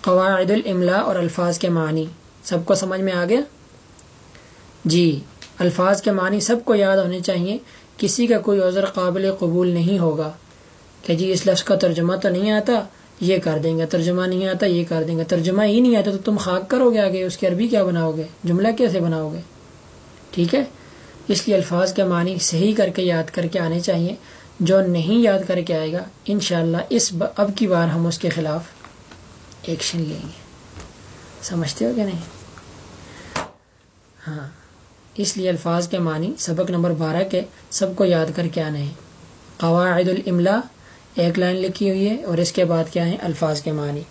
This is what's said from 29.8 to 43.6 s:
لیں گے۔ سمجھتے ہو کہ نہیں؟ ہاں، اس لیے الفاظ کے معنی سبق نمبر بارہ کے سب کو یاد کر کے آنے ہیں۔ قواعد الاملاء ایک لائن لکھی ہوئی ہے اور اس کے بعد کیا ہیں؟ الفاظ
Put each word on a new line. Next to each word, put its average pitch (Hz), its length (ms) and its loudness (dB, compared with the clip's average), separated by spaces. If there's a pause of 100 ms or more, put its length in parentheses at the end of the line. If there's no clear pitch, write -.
لیں 151 220 -6
گے۔ - 180 -14 (1000)
سمجھتے 165 420 -4
ہو 233 120 0
کہ 214 80 0
نہیں؟ 175 160 -4 (2000)
ہاں، 151 220 -10 (680)
اس 202 220 -4
لیے 185 120 -2
الفاظ 170 400 -2
کے 185 100 -4
معنی 165 400 -2
سبق 175 320 -4
نمبر 175 200 0
بارہ 160 400 -2
کے 185 120 -2 (280)
سب 185 260 -2
کو 202 80 2
یاد 165 220 2 (100)
کر 170 120 -2
کے 165 140 -4
آنے 151 160 -4
ہیں۔ 143 160 -6 (640)
قواعد 175 520 2
الاملاء 185 520 2 (540)
ایک 170 240 0
لائن 180 180 0
لکھی 190 340 -2
ہوئی 190 180 2
ہے 226 160 -4
اور 165 140 -2
اس 175 140 0
کے 185 120 2
بعد 165 280 2
کیا 170 140 0
ہیں؟ 170 160 0
الفاظ 156 400 -2